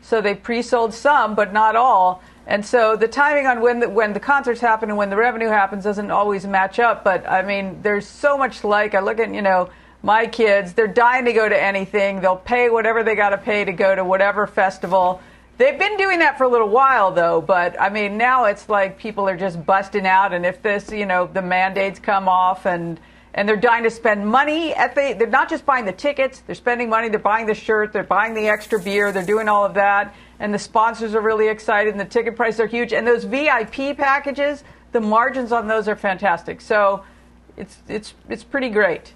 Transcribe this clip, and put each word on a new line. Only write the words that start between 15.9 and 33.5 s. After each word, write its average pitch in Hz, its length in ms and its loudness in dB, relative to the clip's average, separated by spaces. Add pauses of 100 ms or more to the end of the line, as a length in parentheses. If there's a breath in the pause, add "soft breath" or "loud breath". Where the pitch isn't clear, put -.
doing 381 220 0
that 302 180 2
for 262 60 2
a 254 40 4
little 233 220 2
while, 240 420 4
though, 170 300 2
but, 175 400 0
I 196 80 2
mean, 208 300 -4
now 247 260 4
it's 202 240 -2
like 196 300 0
people 208 280 -4
are 190 80 -2
just 170 300 -6
busting 196 400 0
out, 190 260 4
and 175 140 -4
if 180 160 -2
this, 202 300 -4
you 208 160 -6
know, 180 180 2
the 185 160 -4
mandates 190 580 -2
come 196 300 0
off 185 380 0
and, 170 320 -4 (340 loud breath)
and 202 140 -2
they're 214 80 2
dying 233 280 2
to 226 80 2
spend 208 340 -2
money 294 480 0
at - 220 -2
the, 277 220 0
they're 220 100 0
not 277 200 0
just 311 160 -6
buying 247 220 0
the 190 60 -4
tickets, 269 560 -4
they're 185 80 -10
spending 240 340 -4
money, 226 180 0
they're 214 120 -2
buying 220 260 0
the 214 80 -2
shirt, 214 400 -2
they're 196 100 -4
buying 214 300 0
the 214 140 -2
extra 214 320 -2
beer, 202 320 0
they're 185 140 -4
doing 214 220 0
all 208 160 4
of 180 120 -2
that, 202 400 0 (240 loud breath)
and 208 120 -6
the 202 80 -4
sponsors 220 540 -2
are 220 80 0
really 214 260 2
excited, 214 440 0
and 202 80 -8
the 196 60 -6
ticket 226 300 -4
prices 226 240 -2
are 220 80 2
huge, 233 260 -4
and 220 120 0
those 233 180 2
V 262 260 -2
I 240 160 2